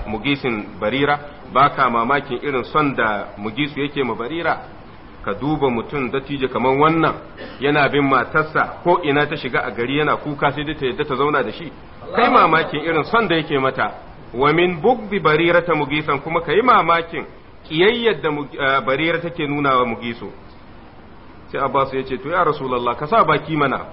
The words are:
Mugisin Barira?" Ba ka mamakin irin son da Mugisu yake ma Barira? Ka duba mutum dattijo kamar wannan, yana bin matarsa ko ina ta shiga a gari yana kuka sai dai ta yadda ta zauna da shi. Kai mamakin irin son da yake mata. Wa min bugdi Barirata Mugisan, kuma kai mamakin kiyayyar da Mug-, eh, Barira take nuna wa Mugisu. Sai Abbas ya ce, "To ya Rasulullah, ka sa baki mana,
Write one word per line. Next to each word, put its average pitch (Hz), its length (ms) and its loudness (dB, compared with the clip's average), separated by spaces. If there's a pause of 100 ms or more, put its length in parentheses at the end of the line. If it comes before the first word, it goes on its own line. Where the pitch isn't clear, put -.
Mugisin 107 720 -4
Barira?" 139 400 0 (360)
Ba 139 160 6
ka 135 180 2
mamakin 123 540 0
irin 131 220 -2
son 147 300 0
da 107 340 0 (100)
Mugisu 135 420 -4
yake 143 240 -2
ma 117 100 -2
Barira? 160 460 -4 (640)
Ka 104 100 -2
duba 139 340 0
mutum 120 420 -2
dattijo 135 380 -4
kamar 127 300 2
wannan, 156 360 4 (460)
yana 143 280 2
bin 139 200 2
matarsa 135 760 0
ko 180 180 4
ina 147 240 2
ta 156 100 -4
shiga 135 280 -4
a 127 60 -6
gari 120 280 -2
yana 139 180 2
kuka 143 360 -2
sai 147 120 -4
dai 151 120 -6
ta 139 100 -4
yadda 123 180 -2
ta 139 120 -4
zauna 143 260 2
da 107 80 -4
shi. 147 220 -12 (420)
Kai 233 160 4
mamakin 160 540 4
irin 160 200 0
son 226 240 0
da 165 60 2
yake 151 240 0
mata. 131 320 0 (420)
Wa 139 200 2
min 175 280 2
bugdi 208 400 0
Barirata 170 540 4
Mugisan, 151 480 -2
kuma 165 200 -2
kai 165 200 2
mamakin 165 640 2 (380)
kiyayyar 202 560 2
da 156 100 0
Mug-, 147 240 -6
eh, 135 320 2
Barira 156 340 2
take 165 280 -4
nuna 143 300 4
wa 123 60 6
Mugisu. 113 460 -6 (1200)
Sai 135 100 -4
Abbas 135 320 0
ya 131 120 -2
ce, 135 140 -6
"To 139 100 -8
ya 175 160 2
Rasulullah, 131 520 0
ka 151 100 -6
sa 208 180 4
baki 151 320 0
mana, 131 220 2 (140)